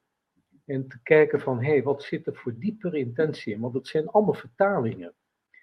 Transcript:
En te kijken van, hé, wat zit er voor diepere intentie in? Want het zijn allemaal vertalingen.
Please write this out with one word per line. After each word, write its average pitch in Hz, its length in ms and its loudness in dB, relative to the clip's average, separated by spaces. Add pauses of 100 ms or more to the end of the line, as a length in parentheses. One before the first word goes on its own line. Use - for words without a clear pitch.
(680)
En 135 220 -4
te 123 140 -20
kijken 151 380 6
van, 127 220 -2
hé, 143 200 4
wat 139 200 -2
zit - 240 -8
er 143 80 -6
voor 120 240 -8
diepere 170 400 -4
intentie 131 560 -2
in? 107 60 -6
Want 120 140 -4
het 127 120 -4
zijn 156 220 -2
allemaal 208 260 4
vertalingen. 113 800 -2 (500)